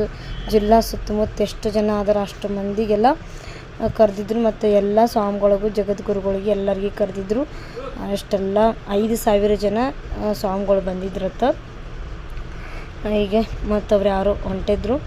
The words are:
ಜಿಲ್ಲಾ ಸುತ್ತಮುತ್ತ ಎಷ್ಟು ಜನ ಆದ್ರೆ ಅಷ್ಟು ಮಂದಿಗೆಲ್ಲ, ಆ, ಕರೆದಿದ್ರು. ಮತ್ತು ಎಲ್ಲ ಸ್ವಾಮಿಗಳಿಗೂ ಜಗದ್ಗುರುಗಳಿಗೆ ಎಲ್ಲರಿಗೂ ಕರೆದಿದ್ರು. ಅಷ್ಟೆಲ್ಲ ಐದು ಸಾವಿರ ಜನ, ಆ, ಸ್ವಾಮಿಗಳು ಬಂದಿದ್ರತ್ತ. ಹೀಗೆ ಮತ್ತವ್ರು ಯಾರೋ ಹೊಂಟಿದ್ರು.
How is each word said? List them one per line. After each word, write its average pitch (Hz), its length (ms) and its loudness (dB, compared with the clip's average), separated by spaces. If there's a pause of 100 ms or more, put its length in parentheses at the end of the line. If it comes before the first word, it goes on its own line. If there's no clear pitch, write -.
(500)
ಜಿಲ್ಲಾ 214 300 6
ಸುತ್ತಮುತ್ತ 214 640 -2
ಎಷ್ಟು 208 280 -2
ಜನ 208 240 2
ಆದ್ರೆ 208 260 2
ಅಷ್ಟು 202 300 -4
ಮಂದಿಗೆಲ್ಲ, 202 560 2 (800)
ಆ, 220 40 2
ಕರೆದಿದ್ರು. 208 560 2
ಮತ್ತು 214 240 2
ಎಲ್ಲ 202 380 4
ಸ್ವಾಮಿಗಳಿಗೂ 202 640 2
ಜಗದ್ಗುರುಗಳಿಗೆ 196 840 -2
ಎಲ್ಲರಿಗೂ 196 460 0
ಕರೆದಿದ್ರು. 196 460 -2 (680)
ಅಷ್ಟೆಲ್ಲ 196 460 -2 (320)
ಐದು 214 260 2
ಸಾವಿರ 208 400 4
ಜನ, 202 220 0 (520)
ಆ, 208 40 2
ಸ್ವಾಮಿಗಳು 196 480 0
ಬಂದಿದ್ರತ್ತ. 185 640 -4 (1600)
ಹೀಗೆ 208 340 2
ಮತ್ತವ್ರು 208 680 2
ಯಾರೋ 196 240 2
ಹೊಂಟಿದ್ರು. 196 720 -2